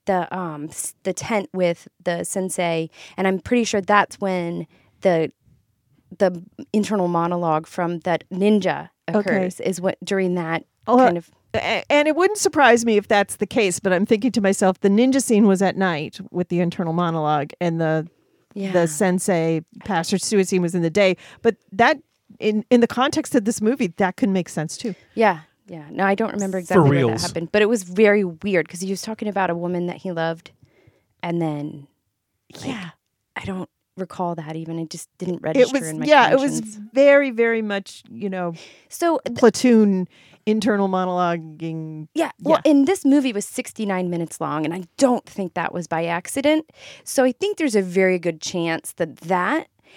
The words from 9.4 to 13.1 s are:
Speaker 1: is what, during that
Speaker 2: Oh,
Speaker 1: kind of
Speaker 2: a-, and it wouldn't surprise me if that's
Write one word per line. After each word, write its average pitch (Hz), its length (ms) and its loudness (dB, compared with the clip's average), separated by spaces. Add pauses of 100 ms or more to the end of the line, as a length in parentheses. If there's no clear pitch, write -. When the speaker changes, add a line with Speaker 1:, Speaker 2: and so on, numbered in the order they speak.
Speaker 1:
is 180 220 -4
what, 190 200 -2
during 185 340 -2
that 165 280 -4 (220)
Speaker 2:
Oh, 240 100 4
Speaker 1:
kind 240 220 6
of - 120 -14 (220)
Speaker 2:
a-, 208 400 -2
and 294 160 4
it 294 80 2
wouldn't 392 220 2
surprise 240 480 4
me 220 100 2
if 202 100 0
that's 202 300 0